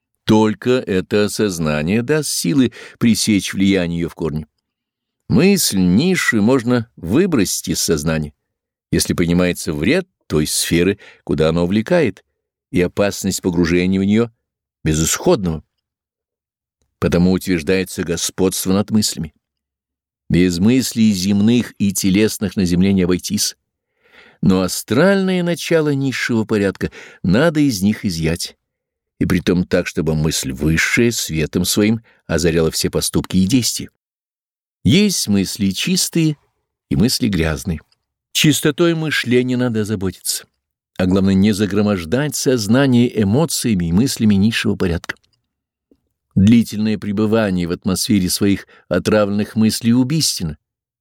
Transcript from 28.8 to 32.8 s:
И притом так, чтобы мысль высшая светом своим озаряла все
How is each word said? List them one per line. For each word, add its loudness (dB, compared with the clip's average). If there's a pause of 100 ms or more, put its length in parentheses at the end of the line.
И 0
притом 0
так, -2
чтобы -4
мысль -2
высшая 0
светом -4
своим 0 (240)
озаряла 0
все -4